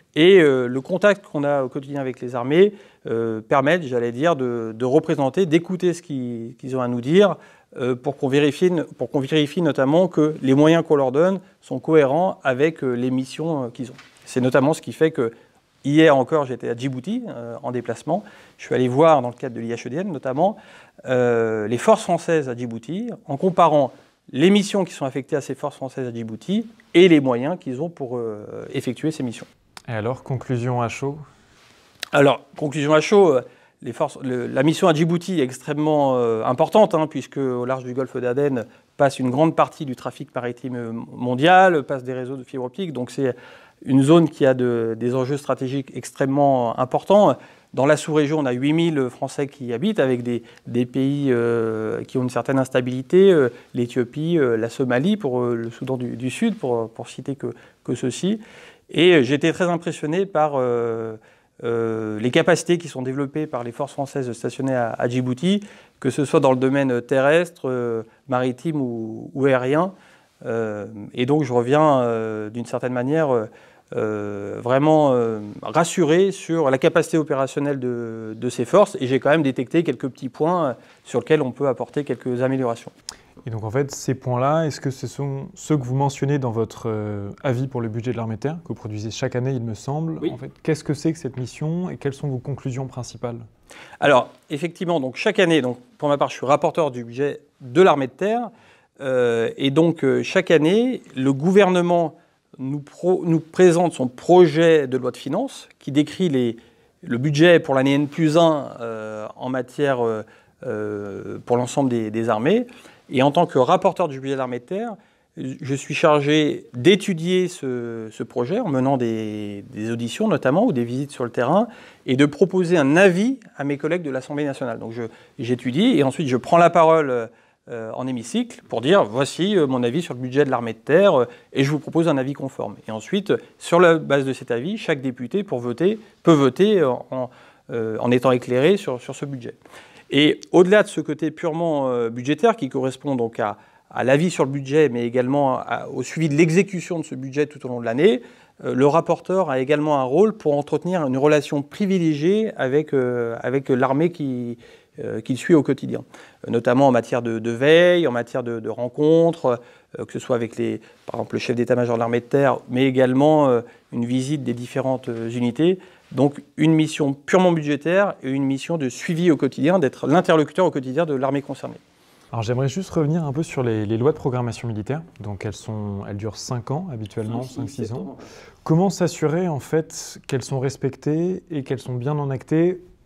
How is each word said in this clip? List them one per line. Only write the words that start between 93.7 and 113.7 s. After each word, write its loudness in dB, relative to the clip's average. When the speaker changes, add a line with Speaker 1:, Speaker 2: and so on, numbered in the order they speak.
Speaker 1:
Alors, 4
effectivement, -4
donc -6
chaque 0
année, 4
donc, -4
pour -2
ma 0
part, 0
je -14
suis -10
rapporteur 0
du -10
budget -6
de 2
l'armée 4
de -10
terre, -4
euh, 0
et 0
donc, 2
euh, 2
chaque 0
année, 4
le 0
gouvernement 4
nous -6
pro-, -2
nous 2
présente 4
son -4
projet 6
de -2
loi -4
de -10
finances -6
qui -10
décrit 0
les, -2
le -4
budget 6
pour -2
l'année 2
N 0
plus 2
un, 2
euh, -10
en -10
matière, -2
euh, -2
euh, -8
pour 0
l'ensemble 0
des, -4
des -4
armées. 2
Et 2
en 4
tant 4
que -2
rapporteur 2